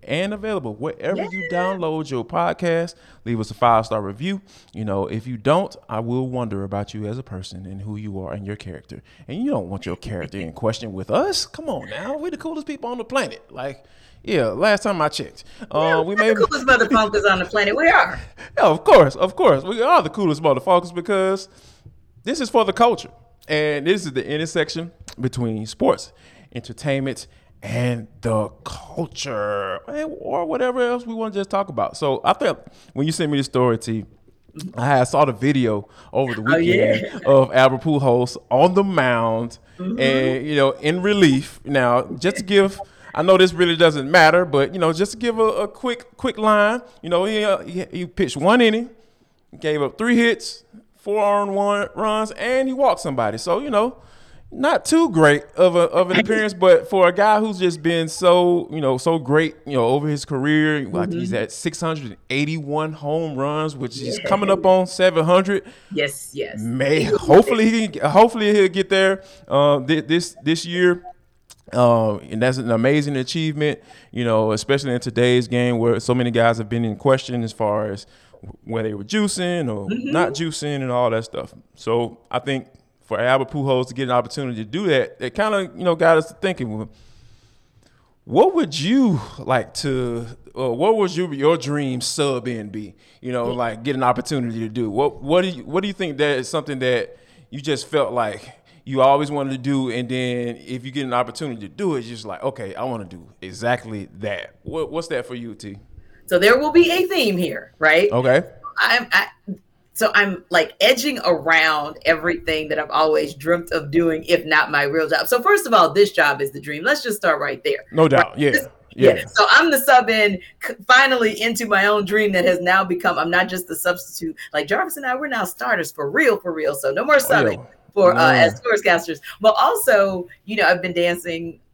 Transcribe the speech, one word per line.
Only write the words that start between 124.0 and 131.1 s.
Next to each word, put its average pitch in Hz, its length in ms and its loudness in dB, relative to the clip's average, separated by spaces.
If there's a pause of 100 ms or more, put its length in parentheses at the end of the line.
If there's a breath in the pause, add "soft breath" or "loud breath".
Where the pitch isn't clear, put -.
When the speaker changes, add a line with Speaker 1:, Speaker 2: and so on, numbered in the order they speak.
Speaker 2:
Like, 151 140 -2
Jarvis 311 300 -2
and 277 80 -10
I, 254 100 -2
we're 285 120 -6
now 226 180 -4
starters 185 480 -4
for 143 180 -6
real, 240 260 2
for 180 140 -8
real. 156 240 -4
So 135 160 -2
no 190 140 -2
more 294 100 4
Speaker 1:
Oh, 277 40 8 (100)
yeah. 233 140 4
Speaker 2:
subbing - 220 -2 (280)
for, 185 180 6
uh, 180 40 2 (180)
Speaker 1:
No. - 40 4
Speaker 2:
as 165 220 4
sportscasters. 175 640 0 (180 loud breath)
But 214 180 6
also, 196 680 2 (160 loud breath)
you 220 140 -8
know, 190 100 2
I've 175 140 2
been 180 120 -4
dancing 170 680 -4 (120)